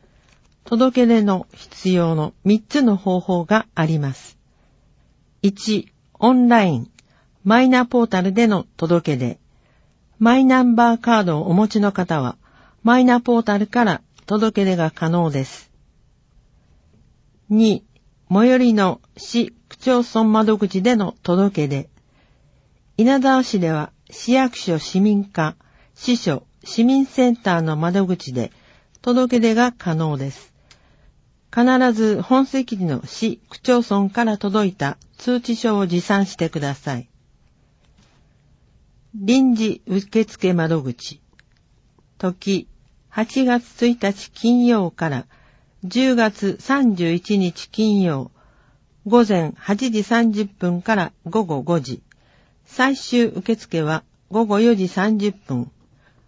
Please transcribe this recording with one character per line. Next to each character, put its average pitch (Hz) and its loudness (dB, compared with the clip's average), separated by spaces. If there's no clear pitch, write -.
届 247 2
け 240 6
出 226 4
の 196 0
必 - -10
要 170 2
の 151 -4
三 214 2
つ 285 -2
の 214 2
方 185 -2
法 175 -2
が 214 0
あ 160 0
り 160 -2
ま 139 -4
す。 - -20
一、 202 -4
オ 233 2
ン 247 4
ラ 233 4
イ 151 0
ン、 120 -10
マ 220 4
イ 262 4
ナ 254 2
ポ 240 0
ー - 0
タ 185 -2
ル 190 -2
で 233 2
の 196 0
届 165 0
け 135 -2
出。 120 -6
マ 233 4
イ 269 4
ナ 262 4
ン 240 2
バ 233 4
ー - -20
カ 233 2
ー 185 -2
ド 160 0
を - -4
お 170 2
持 214 4
ち 214 -2
の 202 2
方 175 -4
は、 123 -4
マ 240 4
イ 254 4
ナ 247 4
ポ 240 0
ー 226 0
タ 208 -2
ル 202 -2
か 240 0
ら 185 0
届 214 -2
け - 0
出 185 0
が 160 0
可 - -4
能 170 0
で 135 -4
す。 - -18
二、 214 2
最 208 4
寄 254 4
り 247 4
の 196 0
市 - -6
区 - -20
町 247 0
村 226 -2
窓 220 2
口 190 -4
で 247 2
の 185 -4
届 185 0
け - -8
出。 135 -6
稲 254 2
沢 262 2
市 226 -4
で 170 0
は 151 -4
市 - -6
役 262 0
所、 165 -4
市 185 -4
民 202 0
課、 160 -6
市 247 -2
所、 147 -6
市 - -2
民 269 2
セ 247 0
ン 233 0
タ 175 -2
ー - 0
の 160 -2
窓 175 0
口 170 -6
で 120 -6
届 247 0
け 233 2
出 220 2
が 240 0
可 170 -6
能 156 -4
で 135 -8
す。 - -20
必 254 2
ず 214 0
本 262 2
籍 254 -4
地 185 -4
の 139 -4
市 - -6
区 - -20
町 247 2
村 202 -2
か 233 -2
ら 214 -2
届 208 -2
い 180 -4
た 139 -6
通 247 -2
知 233 -4
書 220 -2
を 196 0
持 175 -2
参 196 0
し 196 -18
て 165 -4
く 160 -8
だ 139 -4
さ 135 -8
い。 120 -14
臨 240 2
時 220 -2
受 202 -2
付 185 -2
窓 160 -2
口。 - -12
時、 185 -6
八 247 -2
月 240 -2
一 240 0
日 196 -6
金 240 0
曜 208 2
か - -6
ら 139 -6
十 254 0
月 214 -2
三 262 0
十 170 -2
一 196 -2
日 180 -4
金 214 0
曜、 139 -4
午 240 4
前 175 -2
八 214 -4
時 214 -2
三 233 0
十 208 -4
分 175 -6
か 220 -2
ら 175 -4
午 196 -4
後 147 -6
五 165 -2
時。 127 -12
最 269 -2
終 240 0
受 220 -4
付 170 -6
は 156 -4
午 220 0
後 208 0
四 233 4
時 185 -2
三 208 -2
十 202 -2
分。 127 -8